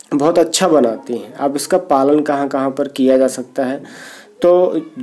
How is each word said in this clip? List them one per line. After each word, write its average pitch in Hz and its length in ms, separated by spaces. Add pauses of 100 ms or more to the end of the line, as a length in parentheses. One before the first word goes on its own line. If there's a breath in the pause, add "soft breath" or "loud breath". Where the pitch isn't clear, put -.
(140)
बहुत 151 260
अच्छा 190 280
बनाती 123 500
हैं। - 160
अब 143 220
इसका 143 220
पालन 143 420
कहाँ-कहाँ 139 520
पर 139 160
किया 131 300
जा 131 100
सकता 127 380
है, 135 180 (580 loud breath)
तो 175 400 (220)